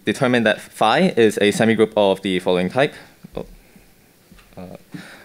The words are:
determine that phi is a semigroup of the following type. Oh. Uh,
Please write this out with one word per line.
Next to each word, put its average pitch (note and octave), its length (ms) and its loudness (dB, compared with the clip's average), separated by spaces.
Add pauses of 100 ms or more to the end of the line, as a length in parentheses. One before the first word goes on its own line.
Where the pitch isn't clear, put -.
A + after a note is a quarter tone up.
determine B2 380 0
that G#2+ 160 0
phi C#3 560 0
is A2 220 4
a G#2 140 2
semigroup A2 440 2
of G2 260 2
the F#2+ 160 -2
following F2+ 320 -2
type. C#3+ 240 -2 (420)
Oh. - 100 -12 (1080)
Uh, F#2 200 -20 (480)